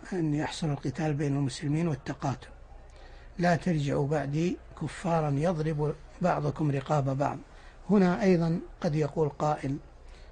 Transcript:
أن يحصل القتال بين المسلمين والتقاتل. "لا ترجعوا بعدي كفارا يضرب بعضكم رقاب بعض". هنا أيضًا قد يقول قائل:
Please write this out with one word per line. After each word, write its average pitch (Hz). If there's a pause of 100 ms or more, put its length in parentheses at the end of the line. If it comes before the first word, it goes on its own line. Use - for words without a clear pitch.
(120)
أن 160
يحصل 156
القتال 143
بين 139
المسلمين 143
والتقاتل. 139 (920)
"لا 175
ترجعوا 143
بعدي 151 (260)
كفارا 160
يضرب 156 (280)
بعضكم 147
رقاب 135
بعض". 135 (520)
هنا 190
أيضًا 170 (200)
قد 156
يقول 151
قائل: 147 (560)